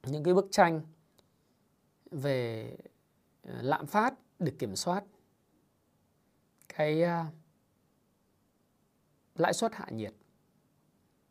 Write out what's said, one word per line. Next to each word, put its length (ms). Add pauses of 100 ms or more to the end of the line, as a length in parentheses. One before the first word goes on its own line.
những 220
cái 100
bức 160
tranh 300 (1300)
về, 600 (720)
ờ, 180
lạm 240
phát 280 (240)
được 200
kiểm 180
soát, 280 (1600)
cái, 340
à, 240 (2000)
lãi 160
suất 220
hạ 160
nhiệt 240 (1160)